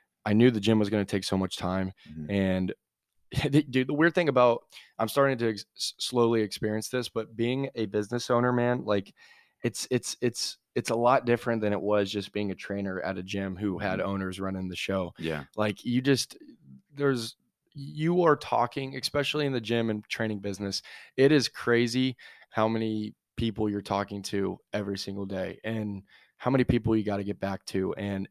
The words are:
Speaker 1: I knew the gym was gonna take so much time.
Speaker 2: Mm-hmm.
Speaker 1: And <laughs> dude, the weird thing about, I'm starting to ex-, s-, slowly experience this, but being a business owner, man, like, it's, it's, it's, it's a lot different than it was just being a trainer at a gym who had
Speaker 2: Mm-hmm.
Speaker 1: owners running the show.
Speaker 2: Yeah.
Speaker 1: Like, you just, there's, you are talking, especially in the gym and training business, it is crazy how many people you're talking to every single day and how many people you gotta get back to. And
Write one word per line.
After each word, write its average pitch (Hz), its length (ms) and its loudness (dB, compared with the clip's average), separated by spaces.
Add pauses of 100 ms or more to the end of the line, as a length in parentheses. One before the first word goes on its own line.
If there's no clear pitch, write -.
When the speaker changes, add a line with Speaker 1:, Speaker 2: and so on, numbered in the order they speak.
(260)
Speaker 1:
I 107 80 2
knew 117 160 8
the 113 100 0
gym 107 200 4
was 104 100 2
gonna 104 160 0
take 98 180 -2
so 98 140 -2
much 95 200 -2
time. 95 340 -2 (180)
Speaker 2:
Mm-hmm. 78 220 -8
Speaker 1:
And 95 420 0 (580)
<laughs> 139 380 2
dude, 131 180 0
the 151 60 -2
weird 160 220 4
thing 170 140 2
about, 123 340 6 (340)
I'm 110 100 2
starting 135 300 2
to 117 120 2
ex-, 104 160 -6 (120)
s-, - 220 -6
slowly 117 420 2
experience 107 480 -4
this, 123 200 -4
but 113 260 -8
being 127 400 -2
a 113 100 -2
business 107 460 -2
owner, 123 200 4
man, 123 340 2
like, 101 280 0 (480)
it's, - 300 -4
it's, - 300 -2
it's, - 360 -4 (160)
it's 117 160 -4
a 117 60 0
lot 120 300 4
different 117 360 0
than 104 120 0
it 98 80 -2
was 101 280 2
just 101 240 -6
being 104 160 -2
a 92 60 -4
trainer 98 460 -6
at 95 180 -4
a 92 40 -8
gym 98 320 -4
who 95 220 -2
had 95 220 -2
Speaker 2:
Mm-hmm. 90 100 -2
Speaker 1:
owners 95 300 -4
running 95 280 -4
the 90 80 -8
show. 92 440 -4
Speaker 2:
Yeah. 80 240 -4 (120)
Speaker 1:
Like, 107 300 -4
you 123 160 0
just, 131 360 0 (580)
there's, 135 400 -2 (380)
you 151 500 -2
are 156 120 6
talking, 135 600 -2
especially 147 480 -2
in 135 80 0
the 123 80 0
gym 113 280 2
and 107 180 -2
training 107 320 -4
business, 98 420 -4 (360)
it 139 140 8
is 139 160 4
crazy 120 720 2 (320)
how 110 180 2
many 110 460 -2 (240)
people 110 320 0
you're 101 120 -4
talking 101 420 -2
to 95 360 -2 (140)
every 101 240 -4
single 98 280 -8
day 95 380 -6
and 107 400 -6 (340)
how - 120 -2
many 131 140 4
people 113 320 2
you 107 80 2
gotta 101 200 -2
get 101 160 -6
back 95 260 -6
to. 92 300 -2
And 98 360 -4